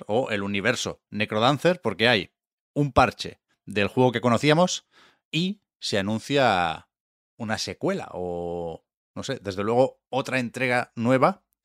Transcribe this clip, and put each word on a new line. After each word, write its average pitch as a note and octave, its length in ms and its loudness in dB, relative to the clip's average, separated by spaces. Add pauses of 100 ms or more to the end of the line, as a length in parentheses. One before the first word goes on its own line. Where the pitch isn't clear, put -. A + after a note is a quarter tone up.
o A#2+ 240 0
el G2+ 120 -2
universo G2+ 680 -2
Necrodancer, A#2+ 720 0
porque A2 260 0
hay G#2 240 0 (420)
un D3 180 -2
parche - 480 0 (260)
del G2+ 220 0
juego B2+ 240 2
que A2+ 100 -2
conocíamos D3 640 2 (440)
y F#3 300 -2 (180)
se - 200 -2
anuncia G2+ 880 0 (500)
una A2 220 -6
secuela D#3 540 -6
o, F2 720 -8 (300)
no G2 80 -10
sé, C3 180 -6
desde G2 240 -6
luego B2 440 2
otra B2+ 300 -2
entrega B2 580 -2
nueva C3 460 2 (220)